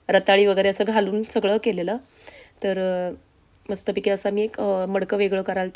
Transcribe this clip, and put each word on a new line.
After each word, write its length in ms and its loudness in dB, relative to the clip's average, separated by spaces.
रताळी 380 6
वगैरे 220 4
असं 180 0
घालून 360 0
सगळं 420 0
केलेलं." 320 -2
तर, 160 -2
अ, 360 -2
मस्तपैकी 400 -2
असं 200 -2
मी 120 0
एक, 180 -6
अ, 260 0
मडकं 300 -2
वेगळं 260 0
करायला, 340 -4